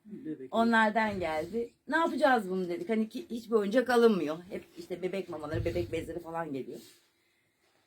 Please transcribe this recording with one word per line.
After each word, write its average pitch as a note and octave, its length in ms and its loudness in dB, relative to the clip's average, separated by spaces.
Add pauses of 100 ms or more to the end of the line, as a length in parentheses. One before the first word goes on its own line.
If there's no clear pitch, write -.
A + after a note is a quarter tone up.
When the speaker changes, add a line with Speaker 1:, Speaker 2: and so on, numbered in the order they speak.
Speaker 1:
Bebek. D3+ 500 -10
Speaker 2:
Onlardan A3 640 4
geldi. E3+ 540 -4 (140)
"Ne D4+ 100 0
yapacağız C4 520 4
bunu?" F#3 200 -2
dedik. F3 200 -6
Hani A3 200 0
ki, - 200 -12
hiçbir A3+ 260 -4
oyuncak A3 340 4
alınmıyor. G3+ 480 4 (120)
Hep - 160 -10 (120)
işte E3+ 240 -10
bebek F3+ 280 -6
mamaları, D#3+ 360 -6
bebek E3+ 260 -2
bezleri E3 280 -6
falan E3 340 -8
geliyor. B2+ 260 -8 (1080)